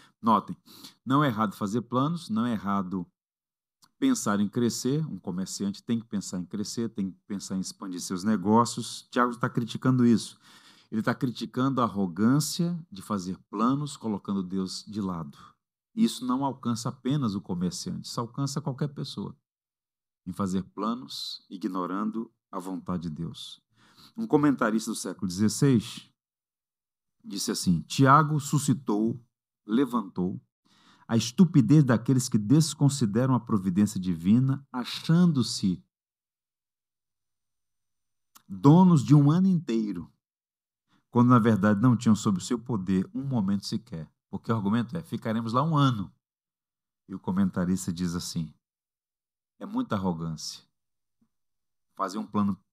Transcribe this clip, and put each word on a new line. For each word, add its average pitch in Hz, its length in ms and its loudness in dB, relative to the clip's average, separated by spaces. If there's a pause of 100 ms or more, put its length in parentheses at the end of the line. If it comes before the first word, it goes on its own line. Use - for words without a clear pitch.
(200)
notem: 104 360 0 (480)
não 139 180 2
é 147 60 2
errado 107 260 -2
fazer 110 280 -4
planos, 151 480 -4
não 110 160 -2
é 120 60 -4
errado 95 540 -4 (920)
pensar 117 420 0
em 104 80 0
crescer. 123 580 -2
Um 95 120 -10
comerciante 95 640 -6
tem 117 160 -2
que 110 60 -12
pensar 98 320 -8
em 87 80 -8
crescer, 110 420 -6
tem 95 220 -6
que - 160 -16
pensar 98 300 -8
em 95 40 -2
expandir 90 400 -10
seus 90 240 -6
negócios. 110 880 0
Tiago 123 260 0
tá 120 140 -2
criticando 127 540 0
isso. 117 340 2 (520)
Ele 110 120 -2
tá 117 120 -2
criticando 127 640 -4
a 123 40 2
arrogância 117 1080 0
de 95 120 -16
fazer 95 360 -6 (120)
planos, 135 460 -2
colocando 101 460 -4
Deus 92 420 -6
de 107 160 -8
lado. 85 360 -6 (580)
Isso 113 320 0
não 127 180 -2
alcança 120 440 -4
apenas 123 460 -2
o 98 60 -4
comerciante, 87 680 -6
isso - 120 -8
alcança 139 400 -6
qualquer 139 280 -6
pessoa. 139 480 -10 (920)
Em 92 60 -8
fazer 95 320 -2
planos, - 840 -8
ignorando 101 840 -6 (180)
a 98 80 -10
vontade 90 460 -6
de 85 60 -6
Deus. 78 500 -12 (560)
Um 113 100 -6
comentarista 120 640 2
do 101 60 -6
século 98 300 -6
dezesseis 107 800 2 (1160)
disse 104 260 -6
assim: 90 320 0
"Tiago 147 560 4
suscitou, 117 880 -2 (420)
levantou 110 760 -2 (680)
a 117 100 0
estupidez 151 680 6
daqueles 127 460 2
que 117 100 0
desconsideram 127 960 2
a 117 60 2
providência 98 600 0
divina, 101 720 2
achando-se 127 1120 0 (2750)
donos 147 560 6
de 120 100 6
um 143 160 8
ano 185 160 2
inteiro, 110 680 -2 (960)
quando 123 180 4
na 123 100 8
verdade 104 420 4
não 120 160 4
tinham 107 200 4
sob 98 220 0
o - 40 -8
seu 123 160 -4
poder 95 560 -2
um 127 80 -6
momento 101 420 -2
sequer." - 480 -10 (180)
Porque - 200 -8
o 113 60 0
argumento 110 400 -2
é: 82 60 -8
"Ficaremos 113 500 -6
lá 127 100 2
um 160 140 0
ano." 127 360 0 (960)
E 98 60 -12
o 92 60 -10
comentarista 92 720 0
diz 85 220 -2
assim: 82 400 -8 (1080)
"É 98 60 -14
muita 117 300 -4
arrogância 82 680 -6 (1300)
fazer 98 220 -6
um 107 80 -8
plano 101 340 -2 (120)